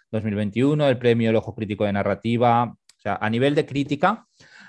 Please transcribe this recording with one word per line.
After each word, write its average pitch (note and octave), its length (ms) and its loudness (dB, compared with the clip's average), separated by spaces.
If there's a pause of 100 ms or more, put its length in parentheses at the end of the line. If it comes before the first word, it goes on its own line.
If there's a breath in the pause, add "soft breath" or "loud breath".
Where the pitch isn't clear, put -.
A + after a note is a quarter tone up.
(120 soft breath)
dos G#2+ 120 -4
mil G#2+ 120 -4
veintiuno, A#2+ 480 0
el C3 140 2
premio A#2 320 2
El A2+ 80 4
Ojo - 180 -6
Crítico G#2 300 -4
de G2+ 80 0
Narrativa. A#2 720 2
O - 360 -14
sea, G2+ 140 -4
a G#2+ 140 -4
nivel C3 260 2
de D3+ 100 0
crítica, C#3+ 600 -2 (420 loud breath)